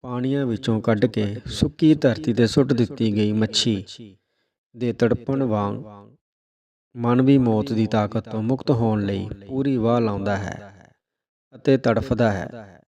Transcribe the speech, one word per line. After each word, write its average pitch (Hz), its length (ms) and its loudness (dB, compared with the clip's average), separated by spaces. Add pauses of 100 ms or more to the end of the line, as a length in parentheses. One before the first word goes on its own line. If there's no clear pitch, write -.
ਪਾਣੀਆਂ 131 420 -2
ਵਿੱਚੋਂ 110 340 -2
ਕੱਢ 110 260 2
ਕੇ 107 180 -2 (220)
ਸੁੱਕੀ - 480 2
ਧਰਤੀ 123 380 0
'ਤੇ 113 140 4
ਸੁੱਟ 135 260 2
ਦਿੱਤੀ 117 400 0
ਗਈ 107 200 0
ਮੱਛੀ 107 520 0 (880)
ਦੇ 120 180 -4
ਤੜਪਣ 120 500 0
ਵਾਂਗ 107 420 -2 (1080)
ਮਨ 120 280 2
ਵੀ 139 160 6
ਮੌਤ 110 340 2
ਦੀ 110 140 2
ਤਾਕਤ 107 420 -2
ਤੋਂ 110 140 -6
ਮੁਕਤ 131 280 -2
ਹੋਣ 113 340 0
ਲਈ 98 240 -4 (200)
ਪੂਰੀ 135 280 -2
ਵਾਹ 117 240 2
ਲਾਉਂਦਾ 101 360 -2
ਹੈ 95 180 -8 (1000)
ਅਤੇ 135 240 2
ਤੜਫਦਾ 113 540 0
ਹੈ 98 580 -10